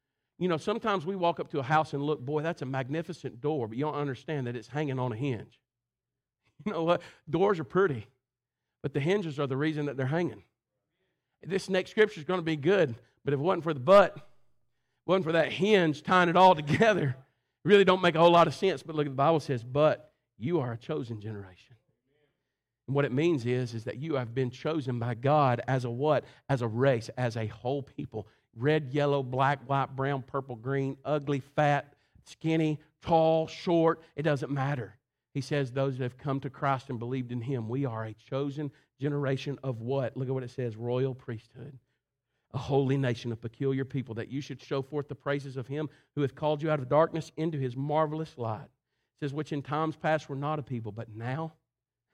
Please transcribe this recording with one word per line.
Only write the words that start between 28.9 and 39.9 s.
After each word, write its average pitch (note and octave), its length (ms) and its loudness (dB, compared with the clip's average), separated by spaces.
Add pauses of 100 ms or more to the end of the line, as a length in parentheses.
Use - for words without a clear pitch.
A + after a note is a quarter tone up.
yellow, C#3+ 300 2
black, C3+ 480 0
white, C3+ 260 -2
brown, C3+ 280 -2
purple, C3+ 320 -8
green, C3+ 500 -4
ugly, C#3+ 340 -2
fat, C#3+ 540 0 (320)
skinny, D#3+ 540 0 (240)
tall, D#3+ 440 4
short, E3 540 2 (140)
it D3 80 -6
doesn't C#3+ 280 0
matter. C3+ 460 -4 (380)
He C#3 60 -4
says, C#3 300 -2
"Those C3+ 280 -2
that C3 40 -4
have B2 140 -6
come C#3 220 -4
to C#3+ 100 -8
Christ C#3 400 -2
and B2+ 80 -6
believed B2 340 -6
in B2 100 -6
him, A#2 280 -4
we C3+ 160 -2
are A2 200 -6
a G#2+ 100 -10
chosen C#3+ 560 -6 (280)
generation C#3 640 -2
of A#2+ 200 -6
what?" B2+ 360 -4